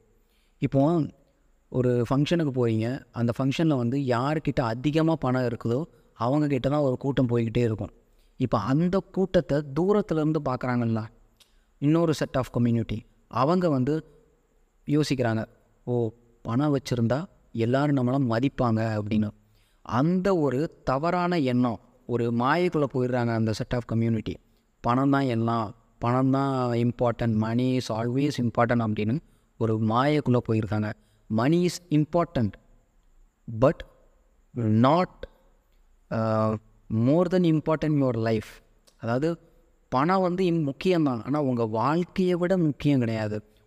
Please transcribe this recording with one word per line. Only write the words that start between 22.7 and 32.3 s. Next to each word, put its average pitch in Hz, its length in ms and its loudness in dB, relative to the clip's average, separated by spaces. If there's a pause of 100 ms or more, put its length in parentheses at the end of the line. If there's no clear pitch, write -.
போயிடுறாங்க 123 400 -2
அந்த 113 180 0
set 113 220 -6
of 123 60 -2 (140)
community. 113 400 -2 (480)
பணம் 127 280 0
தான் 139 140 2
எல்லாம், 117 520 -2 (220)
பணம் 127 340 0
தான் 135 420 0
important, 120 680 0
money 123 360 0
is 127 120 -4
always 120 480 -2
important 120 440 0
அப்படின்னு 107 380 -2 (380)
ஒரு 110 200 0
மாயைக்குள்ள 123 600 2 (100)
போயிருக்காங்க. 110 460 -2 (360)
Money 143 360 2
is 170 100 -2 (140)
important, 147 640 0 (1080)